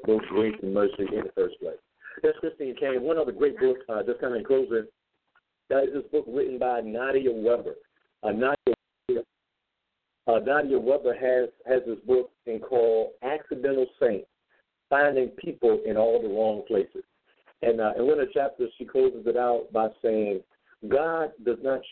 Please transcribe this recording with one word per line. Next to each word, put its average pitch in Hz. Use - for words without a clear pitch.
both 107
grace 107
and 95
mercy 101
in 104
the 92
first 90
place. 82
That's 156
Christine 147
Caine. 135
One 160
other 123
great 131
book, 127
uh, 107
just 117
kinda 123
in 107
closing, 117
that 135
is 131
this 139
book 147
written 127
by 123
Nadia 127
Weber. 113
Uh, 107
Nadia, -
uh, 113
Nadia 135
Weber 120
has, 127
has 127
this 113
book 127
in 113
called 113
Accidental 135
Saints, 113
Finding 139
People -
in 107
All 113
the 113
Wrong 107
Places. 95
And, 113
uh, 107
in 120
one 147
of 127
the -
chapters, 135
she 123
closes 123
it 120
out 120
by 110
saying, 107
"God 156
does 117
not 131